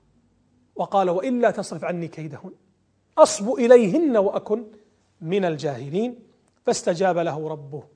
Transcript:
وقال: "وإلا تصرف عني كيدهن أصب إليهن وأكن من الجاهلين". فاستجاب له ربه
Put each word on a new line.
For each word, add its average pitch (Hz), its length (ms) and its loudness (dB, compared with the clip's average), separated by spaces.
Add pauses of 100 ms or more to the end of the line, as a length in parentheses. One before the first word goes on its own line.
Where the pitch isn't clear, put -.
(760)
وقال: 185 340 0
"وإلا 233 400 0
تصرف 180 340 -8
عني 170 240 -6
كيدهن 156 440 -14 (640)
أصب 254 340 4
إليهن 247 640 4
وأكن 208 480 -2 (560)
من 185 240 -2
الجاهلين". 156 720 -4 (480)
فاستجاب 185 520 0
له 156 300 -4
ربه 147 340 -12 (140)